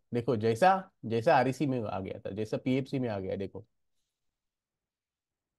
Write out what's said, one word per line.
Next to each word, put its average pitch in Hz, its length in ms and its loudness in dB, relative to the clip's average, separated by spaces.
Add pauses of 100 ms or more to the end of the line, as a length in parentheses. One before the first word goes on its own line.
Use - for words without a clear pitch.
(140)
देखो 120 240 0
जैसा, 180 540 2 (140)
जैसा 117 320 2
आरईसी 131 300 2
में 127 160 -2
आ 95 160 -6
गया 95 200 -8
था, - 120 -8
जैसा 107 260 -4
पीएफ़सी 131 420 -2
में 123 100 -2
आ 101 100 -4
गया, 95 160 -4
देखो 98 300 -8 (1900)